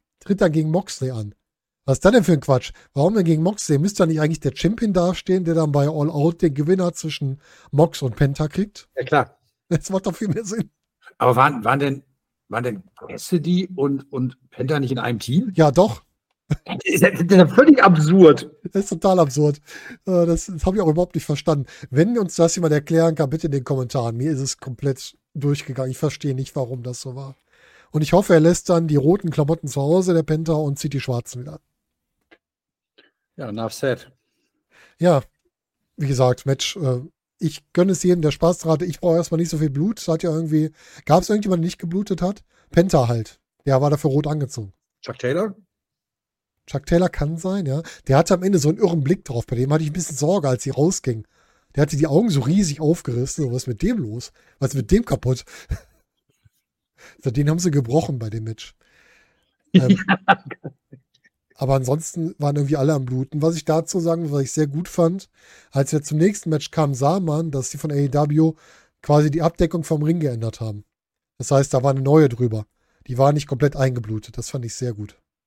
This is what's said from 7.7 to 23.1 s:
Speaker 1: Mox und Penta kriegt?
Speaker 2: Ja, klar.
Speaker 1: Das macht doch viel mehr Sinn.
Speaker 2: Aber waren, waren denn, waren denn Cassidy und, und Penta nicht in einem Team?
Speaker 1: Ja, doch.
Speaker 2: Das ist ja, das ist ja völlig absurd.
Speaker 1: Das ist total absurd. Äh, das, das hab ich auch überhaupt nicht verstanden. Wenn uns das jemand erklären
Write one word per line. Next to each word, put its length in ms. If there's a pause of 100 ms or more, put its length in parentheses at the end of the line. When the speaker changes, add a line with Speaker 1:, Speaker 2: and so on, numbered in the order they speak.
Speaker 1:
Mox 320
und 140
Penta 320
kriegt? 480
Speaker 2:
Ja, 80
klar. 340 (320)
Speaker 1:
Das 180
macht 180
doch 80
viel 140
mehr 160
Sinn. 260 (460)
Speaker 2:
Aber 200
waren, 280
waren 140
denn, 240 (480)
waren 120
denn 200 (260)
Cassidy 680
und, 380
und 240 (140)
Penta 300
nicht 120
in 60
einem 200
Team? 360
Speaker 1:
Ja, 160
doch. 320 (640)
Speaker 2:
Das 180
ist 160
ja, 100
das 120
ist 80
ja 160
völlig 360
absurd. 680 (220)
Speaker 1:
Das 120
ist 60
total 280
absurd. 380 (500)
Äh, 200
das, 200
das 200
hab 80
ich 80
auch 60
überhaupt 260
nicht 100
verstanden. 400 (240)
Wenn 300
uns 180
das 180
jemand 200
erklären 400